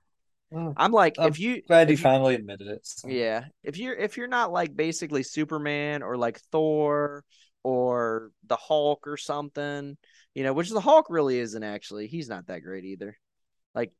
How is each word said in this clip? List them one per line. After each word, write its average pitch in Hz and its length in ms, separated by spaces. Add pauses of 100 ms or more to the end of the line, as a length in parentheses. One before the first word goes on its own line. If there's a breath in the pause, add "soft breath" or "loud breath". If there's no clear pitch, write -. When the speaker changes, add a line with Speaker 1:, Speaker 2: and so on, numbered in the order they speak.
(500)
Speaker 1:
well, 160 260
Speaker 2:
I'm 196 160
like, 185 260
Speaker 1:
I'm 160 100
Speaker 2:
if 151 120
you, 240 260
Speaker 1:
glad 165 240
you 151 40
Speaker 2:
if 139 60
you 143 40
Speaker 1:
finally 131 320
admitted 101 320
it, - 180
so. - 240
Speaker 2:
Yeah, 117 340 (180)
if 151 140
you're, 254 180
if 202 220
you're 240 120
not, 240 240
like, 170 220
basically 156 500
Superman 147 800
or, 113 140
like, 117 240 (120)
Thor 147 720 (380)
or 123 680 (160)
the 117 100
Hulk 147 500
or 147 100
something, 143 800 (380)
you 135 100
know, 135 80
which 170 180
the 220 100
Hulk 302 280
really 139 300
isn't 110 240
actually. 104 440
He's 147 220
not 90 180
that 87 160
great 92 220
either. 98 320 (580)
Like, 117 260